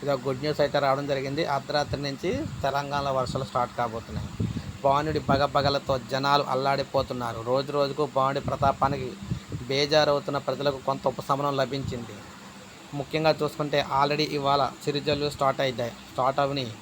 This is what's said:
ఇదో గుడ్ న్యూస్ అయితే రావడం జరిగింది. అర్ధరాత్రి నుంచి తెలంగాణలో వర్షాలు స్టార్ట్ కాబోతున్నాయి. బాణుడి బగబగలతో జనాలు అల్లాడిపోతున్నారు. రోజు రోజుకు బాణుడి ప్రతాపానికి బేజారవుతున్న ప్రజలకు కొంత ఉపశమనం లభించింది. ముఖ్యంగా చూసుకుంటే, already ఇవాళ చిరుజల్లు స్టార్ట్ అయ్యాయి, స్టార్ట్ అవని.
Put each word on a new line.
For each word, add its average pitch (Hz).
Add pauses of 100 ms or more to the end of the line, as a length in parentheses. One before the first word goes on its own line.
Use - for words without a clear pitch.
ఇదో 139
గుడ్ 131
న్యూస్ 151
అయితే 143
రావడం 139
జరిగింది. 139
అర్ధరాత్రి 143
నుంచి 139 (320)
తెలంగాణలో 139
వర్షాలు 123
స్టార్ట్ 123
కాబోతున్నాయి. 113 (560)
బాణుడి 147
బగబగలతో 139 (120)
జనాలు 143
అల్లాడిపోతున్నారు. 131
రోజు 135
రోజుకు 143
బాణుడి 135
ప్రతాపానికి 135 (560)
బేజారవుతున్న 143
ప్రజలకు 135
కొంత 135
ఉపశమనం 139
లభించింది. 127 (760)
ముఖ్యంగా 156
చూసుకుంటే, 147 (120)
already 147
ఇవాళ 139 (180)
చిరుజల్లు 143
స్టార్ట్ 135
అయ్యాయి, 120
స్టార్ట్ -
అవని. 139 (100)